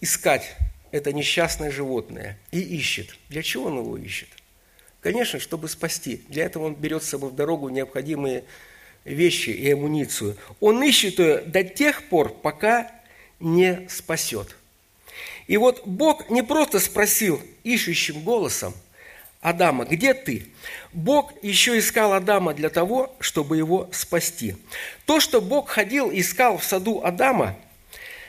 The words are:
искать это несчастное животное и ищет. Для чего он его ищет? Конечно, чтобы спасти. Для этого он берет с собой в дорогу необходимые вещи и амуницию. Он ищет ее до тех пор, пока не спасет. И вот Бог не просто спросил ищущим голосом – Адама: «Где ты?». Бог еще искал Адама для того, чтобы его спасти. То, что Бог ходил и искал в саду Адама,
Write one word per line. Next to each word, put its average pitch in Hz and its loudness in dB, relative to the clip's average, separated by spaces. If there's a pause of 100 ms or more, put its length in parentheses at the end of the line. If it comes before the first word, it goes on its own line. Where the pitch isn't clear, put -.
искать - 0 (380)
это 143 -4
несчастное 151 -2
животное 123 -6 (140)
и 170 -2
ищет. 151 -6 (100)
Для 151 -8
чего 254 -4
он 156 -4
его 117 -6
ищет? 104 -10 (720)
Конечно, 202 -2
чтобы 160 -8
спасти. - -8
Для 151 -2
этого 160 -6
он 151 -6
берет 151 -4
с - -8
собой 139 -6
в 127 -14
дорогу 147 -2
необходимые 135 -4 (600)
вещи 147 2
и 135 2
амуницию. 143 -2 (240)
Он 214 6
ищет 214 4
ее 160 6
до 180 2
тех - 0
пор, 156 2
пока 220 0 (480)
не 180 2
спасет. - -6 (920)
И 196 2
вот 247 2
Бог 285 2
не 240 2
просто 294 2
спросил 196 0 (220)
ищущим 170 -2
голосом – 160 -2 (680)
Адама: 165 2
«Где 170 2
ты?». 120 -6 (460)
Бог 269 2 (100)
еще 208 2
искал 214 2
Адама 185 2
для 151 -2
того, 233 0
чтобы 156 -2
его 170 0
спасти. - -4 (500)
То, 302 4
что 240 4
Бог 262 0
ходил 220 0
и 196 -2
искал 208 2
в 156 -6
саду 196 -2
Адама, 175 2 (720)